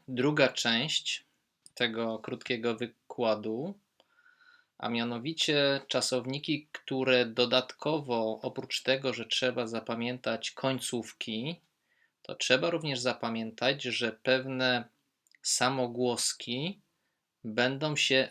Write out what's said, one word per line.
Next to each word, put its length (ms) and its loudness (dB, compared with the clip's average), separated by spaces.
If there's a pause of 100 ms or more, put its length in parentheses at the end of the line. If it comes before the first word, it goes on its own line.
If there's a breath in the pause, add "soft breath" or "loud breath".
druga 400 4
część 760 0 (500)
tego 440 -2
krótkiego 580 -4
wykładu, 1000 -2 (1000 soft breath)
a 100 -4
mianowicie 1000 0
czasowniki, 840 -2
które 540 2
dodatkowo, 1160 0
oprócz 400 -6
tego, 300 2
że 140 -6
trzeba 400 0
zapamiętać 840 -4
końcówki, 1120 -4 (600)
to 120 -8
trzeba 360 2
również 300 -2
zapamiętać, 840 -2
że 300 -2
pewne 760 0 (540)
samogłoski 1400 0 (640)
będą 520 0
się 340 4